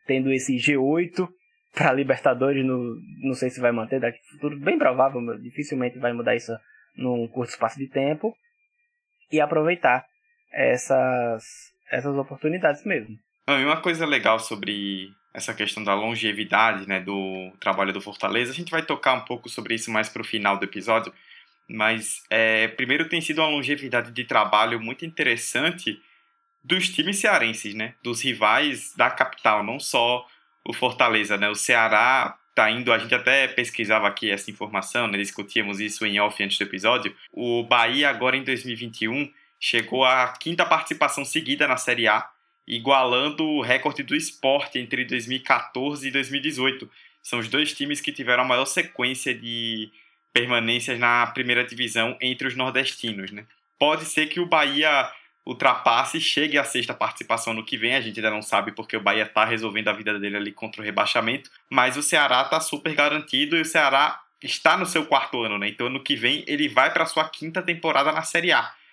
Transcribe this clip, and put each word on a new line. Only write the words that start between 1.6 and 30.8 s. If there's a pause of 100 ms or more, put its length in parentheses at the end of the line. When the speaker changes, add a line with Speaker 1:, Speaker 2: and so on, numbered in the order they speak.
Speaker 1:
pra
Libertadores,
no, (240)
não
sei
se
vai
manter
daqui
no
futuro,
bem
provável, (160)
dificilmente
vai
mudar
isso (460)
num
curto
espaço
de
tempo, (960)
e
aproveitar (480)
essas, (480)
essas
oportunidades
mesmo. (320)
Speaker 2:
Não,
e
uma
coisa
legal
sobre (200)
essa
questão
da
longevidade,
né,
do
trabalho
do
Fortaleza,
a
gente
vai
tocar
um
pouco
sobre
isso
mais
pro
final
do
episódio, (560)
mas,
é,
primeiro
tem
sido
uma
longevidade
de
trabalho
muito
interessante (640)
dos
times
cearenses,
né, (100)
dos
rivais
da
capital,
não
só (420)
o
Fortaleza,